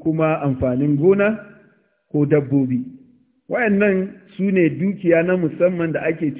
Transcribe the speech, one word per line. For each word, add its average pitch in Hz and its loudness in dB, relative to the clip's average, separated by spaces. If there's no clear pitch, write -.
kuma 160 0
amfanin 135 0
gona, 202 2
ko 147 0
dabbobi. 135 0
Wayannan 202 0
su 185 -4
ne 180 4
dukiya 170 0
na 180 0
musamman 170 0
da 156 -4
ake 160 -4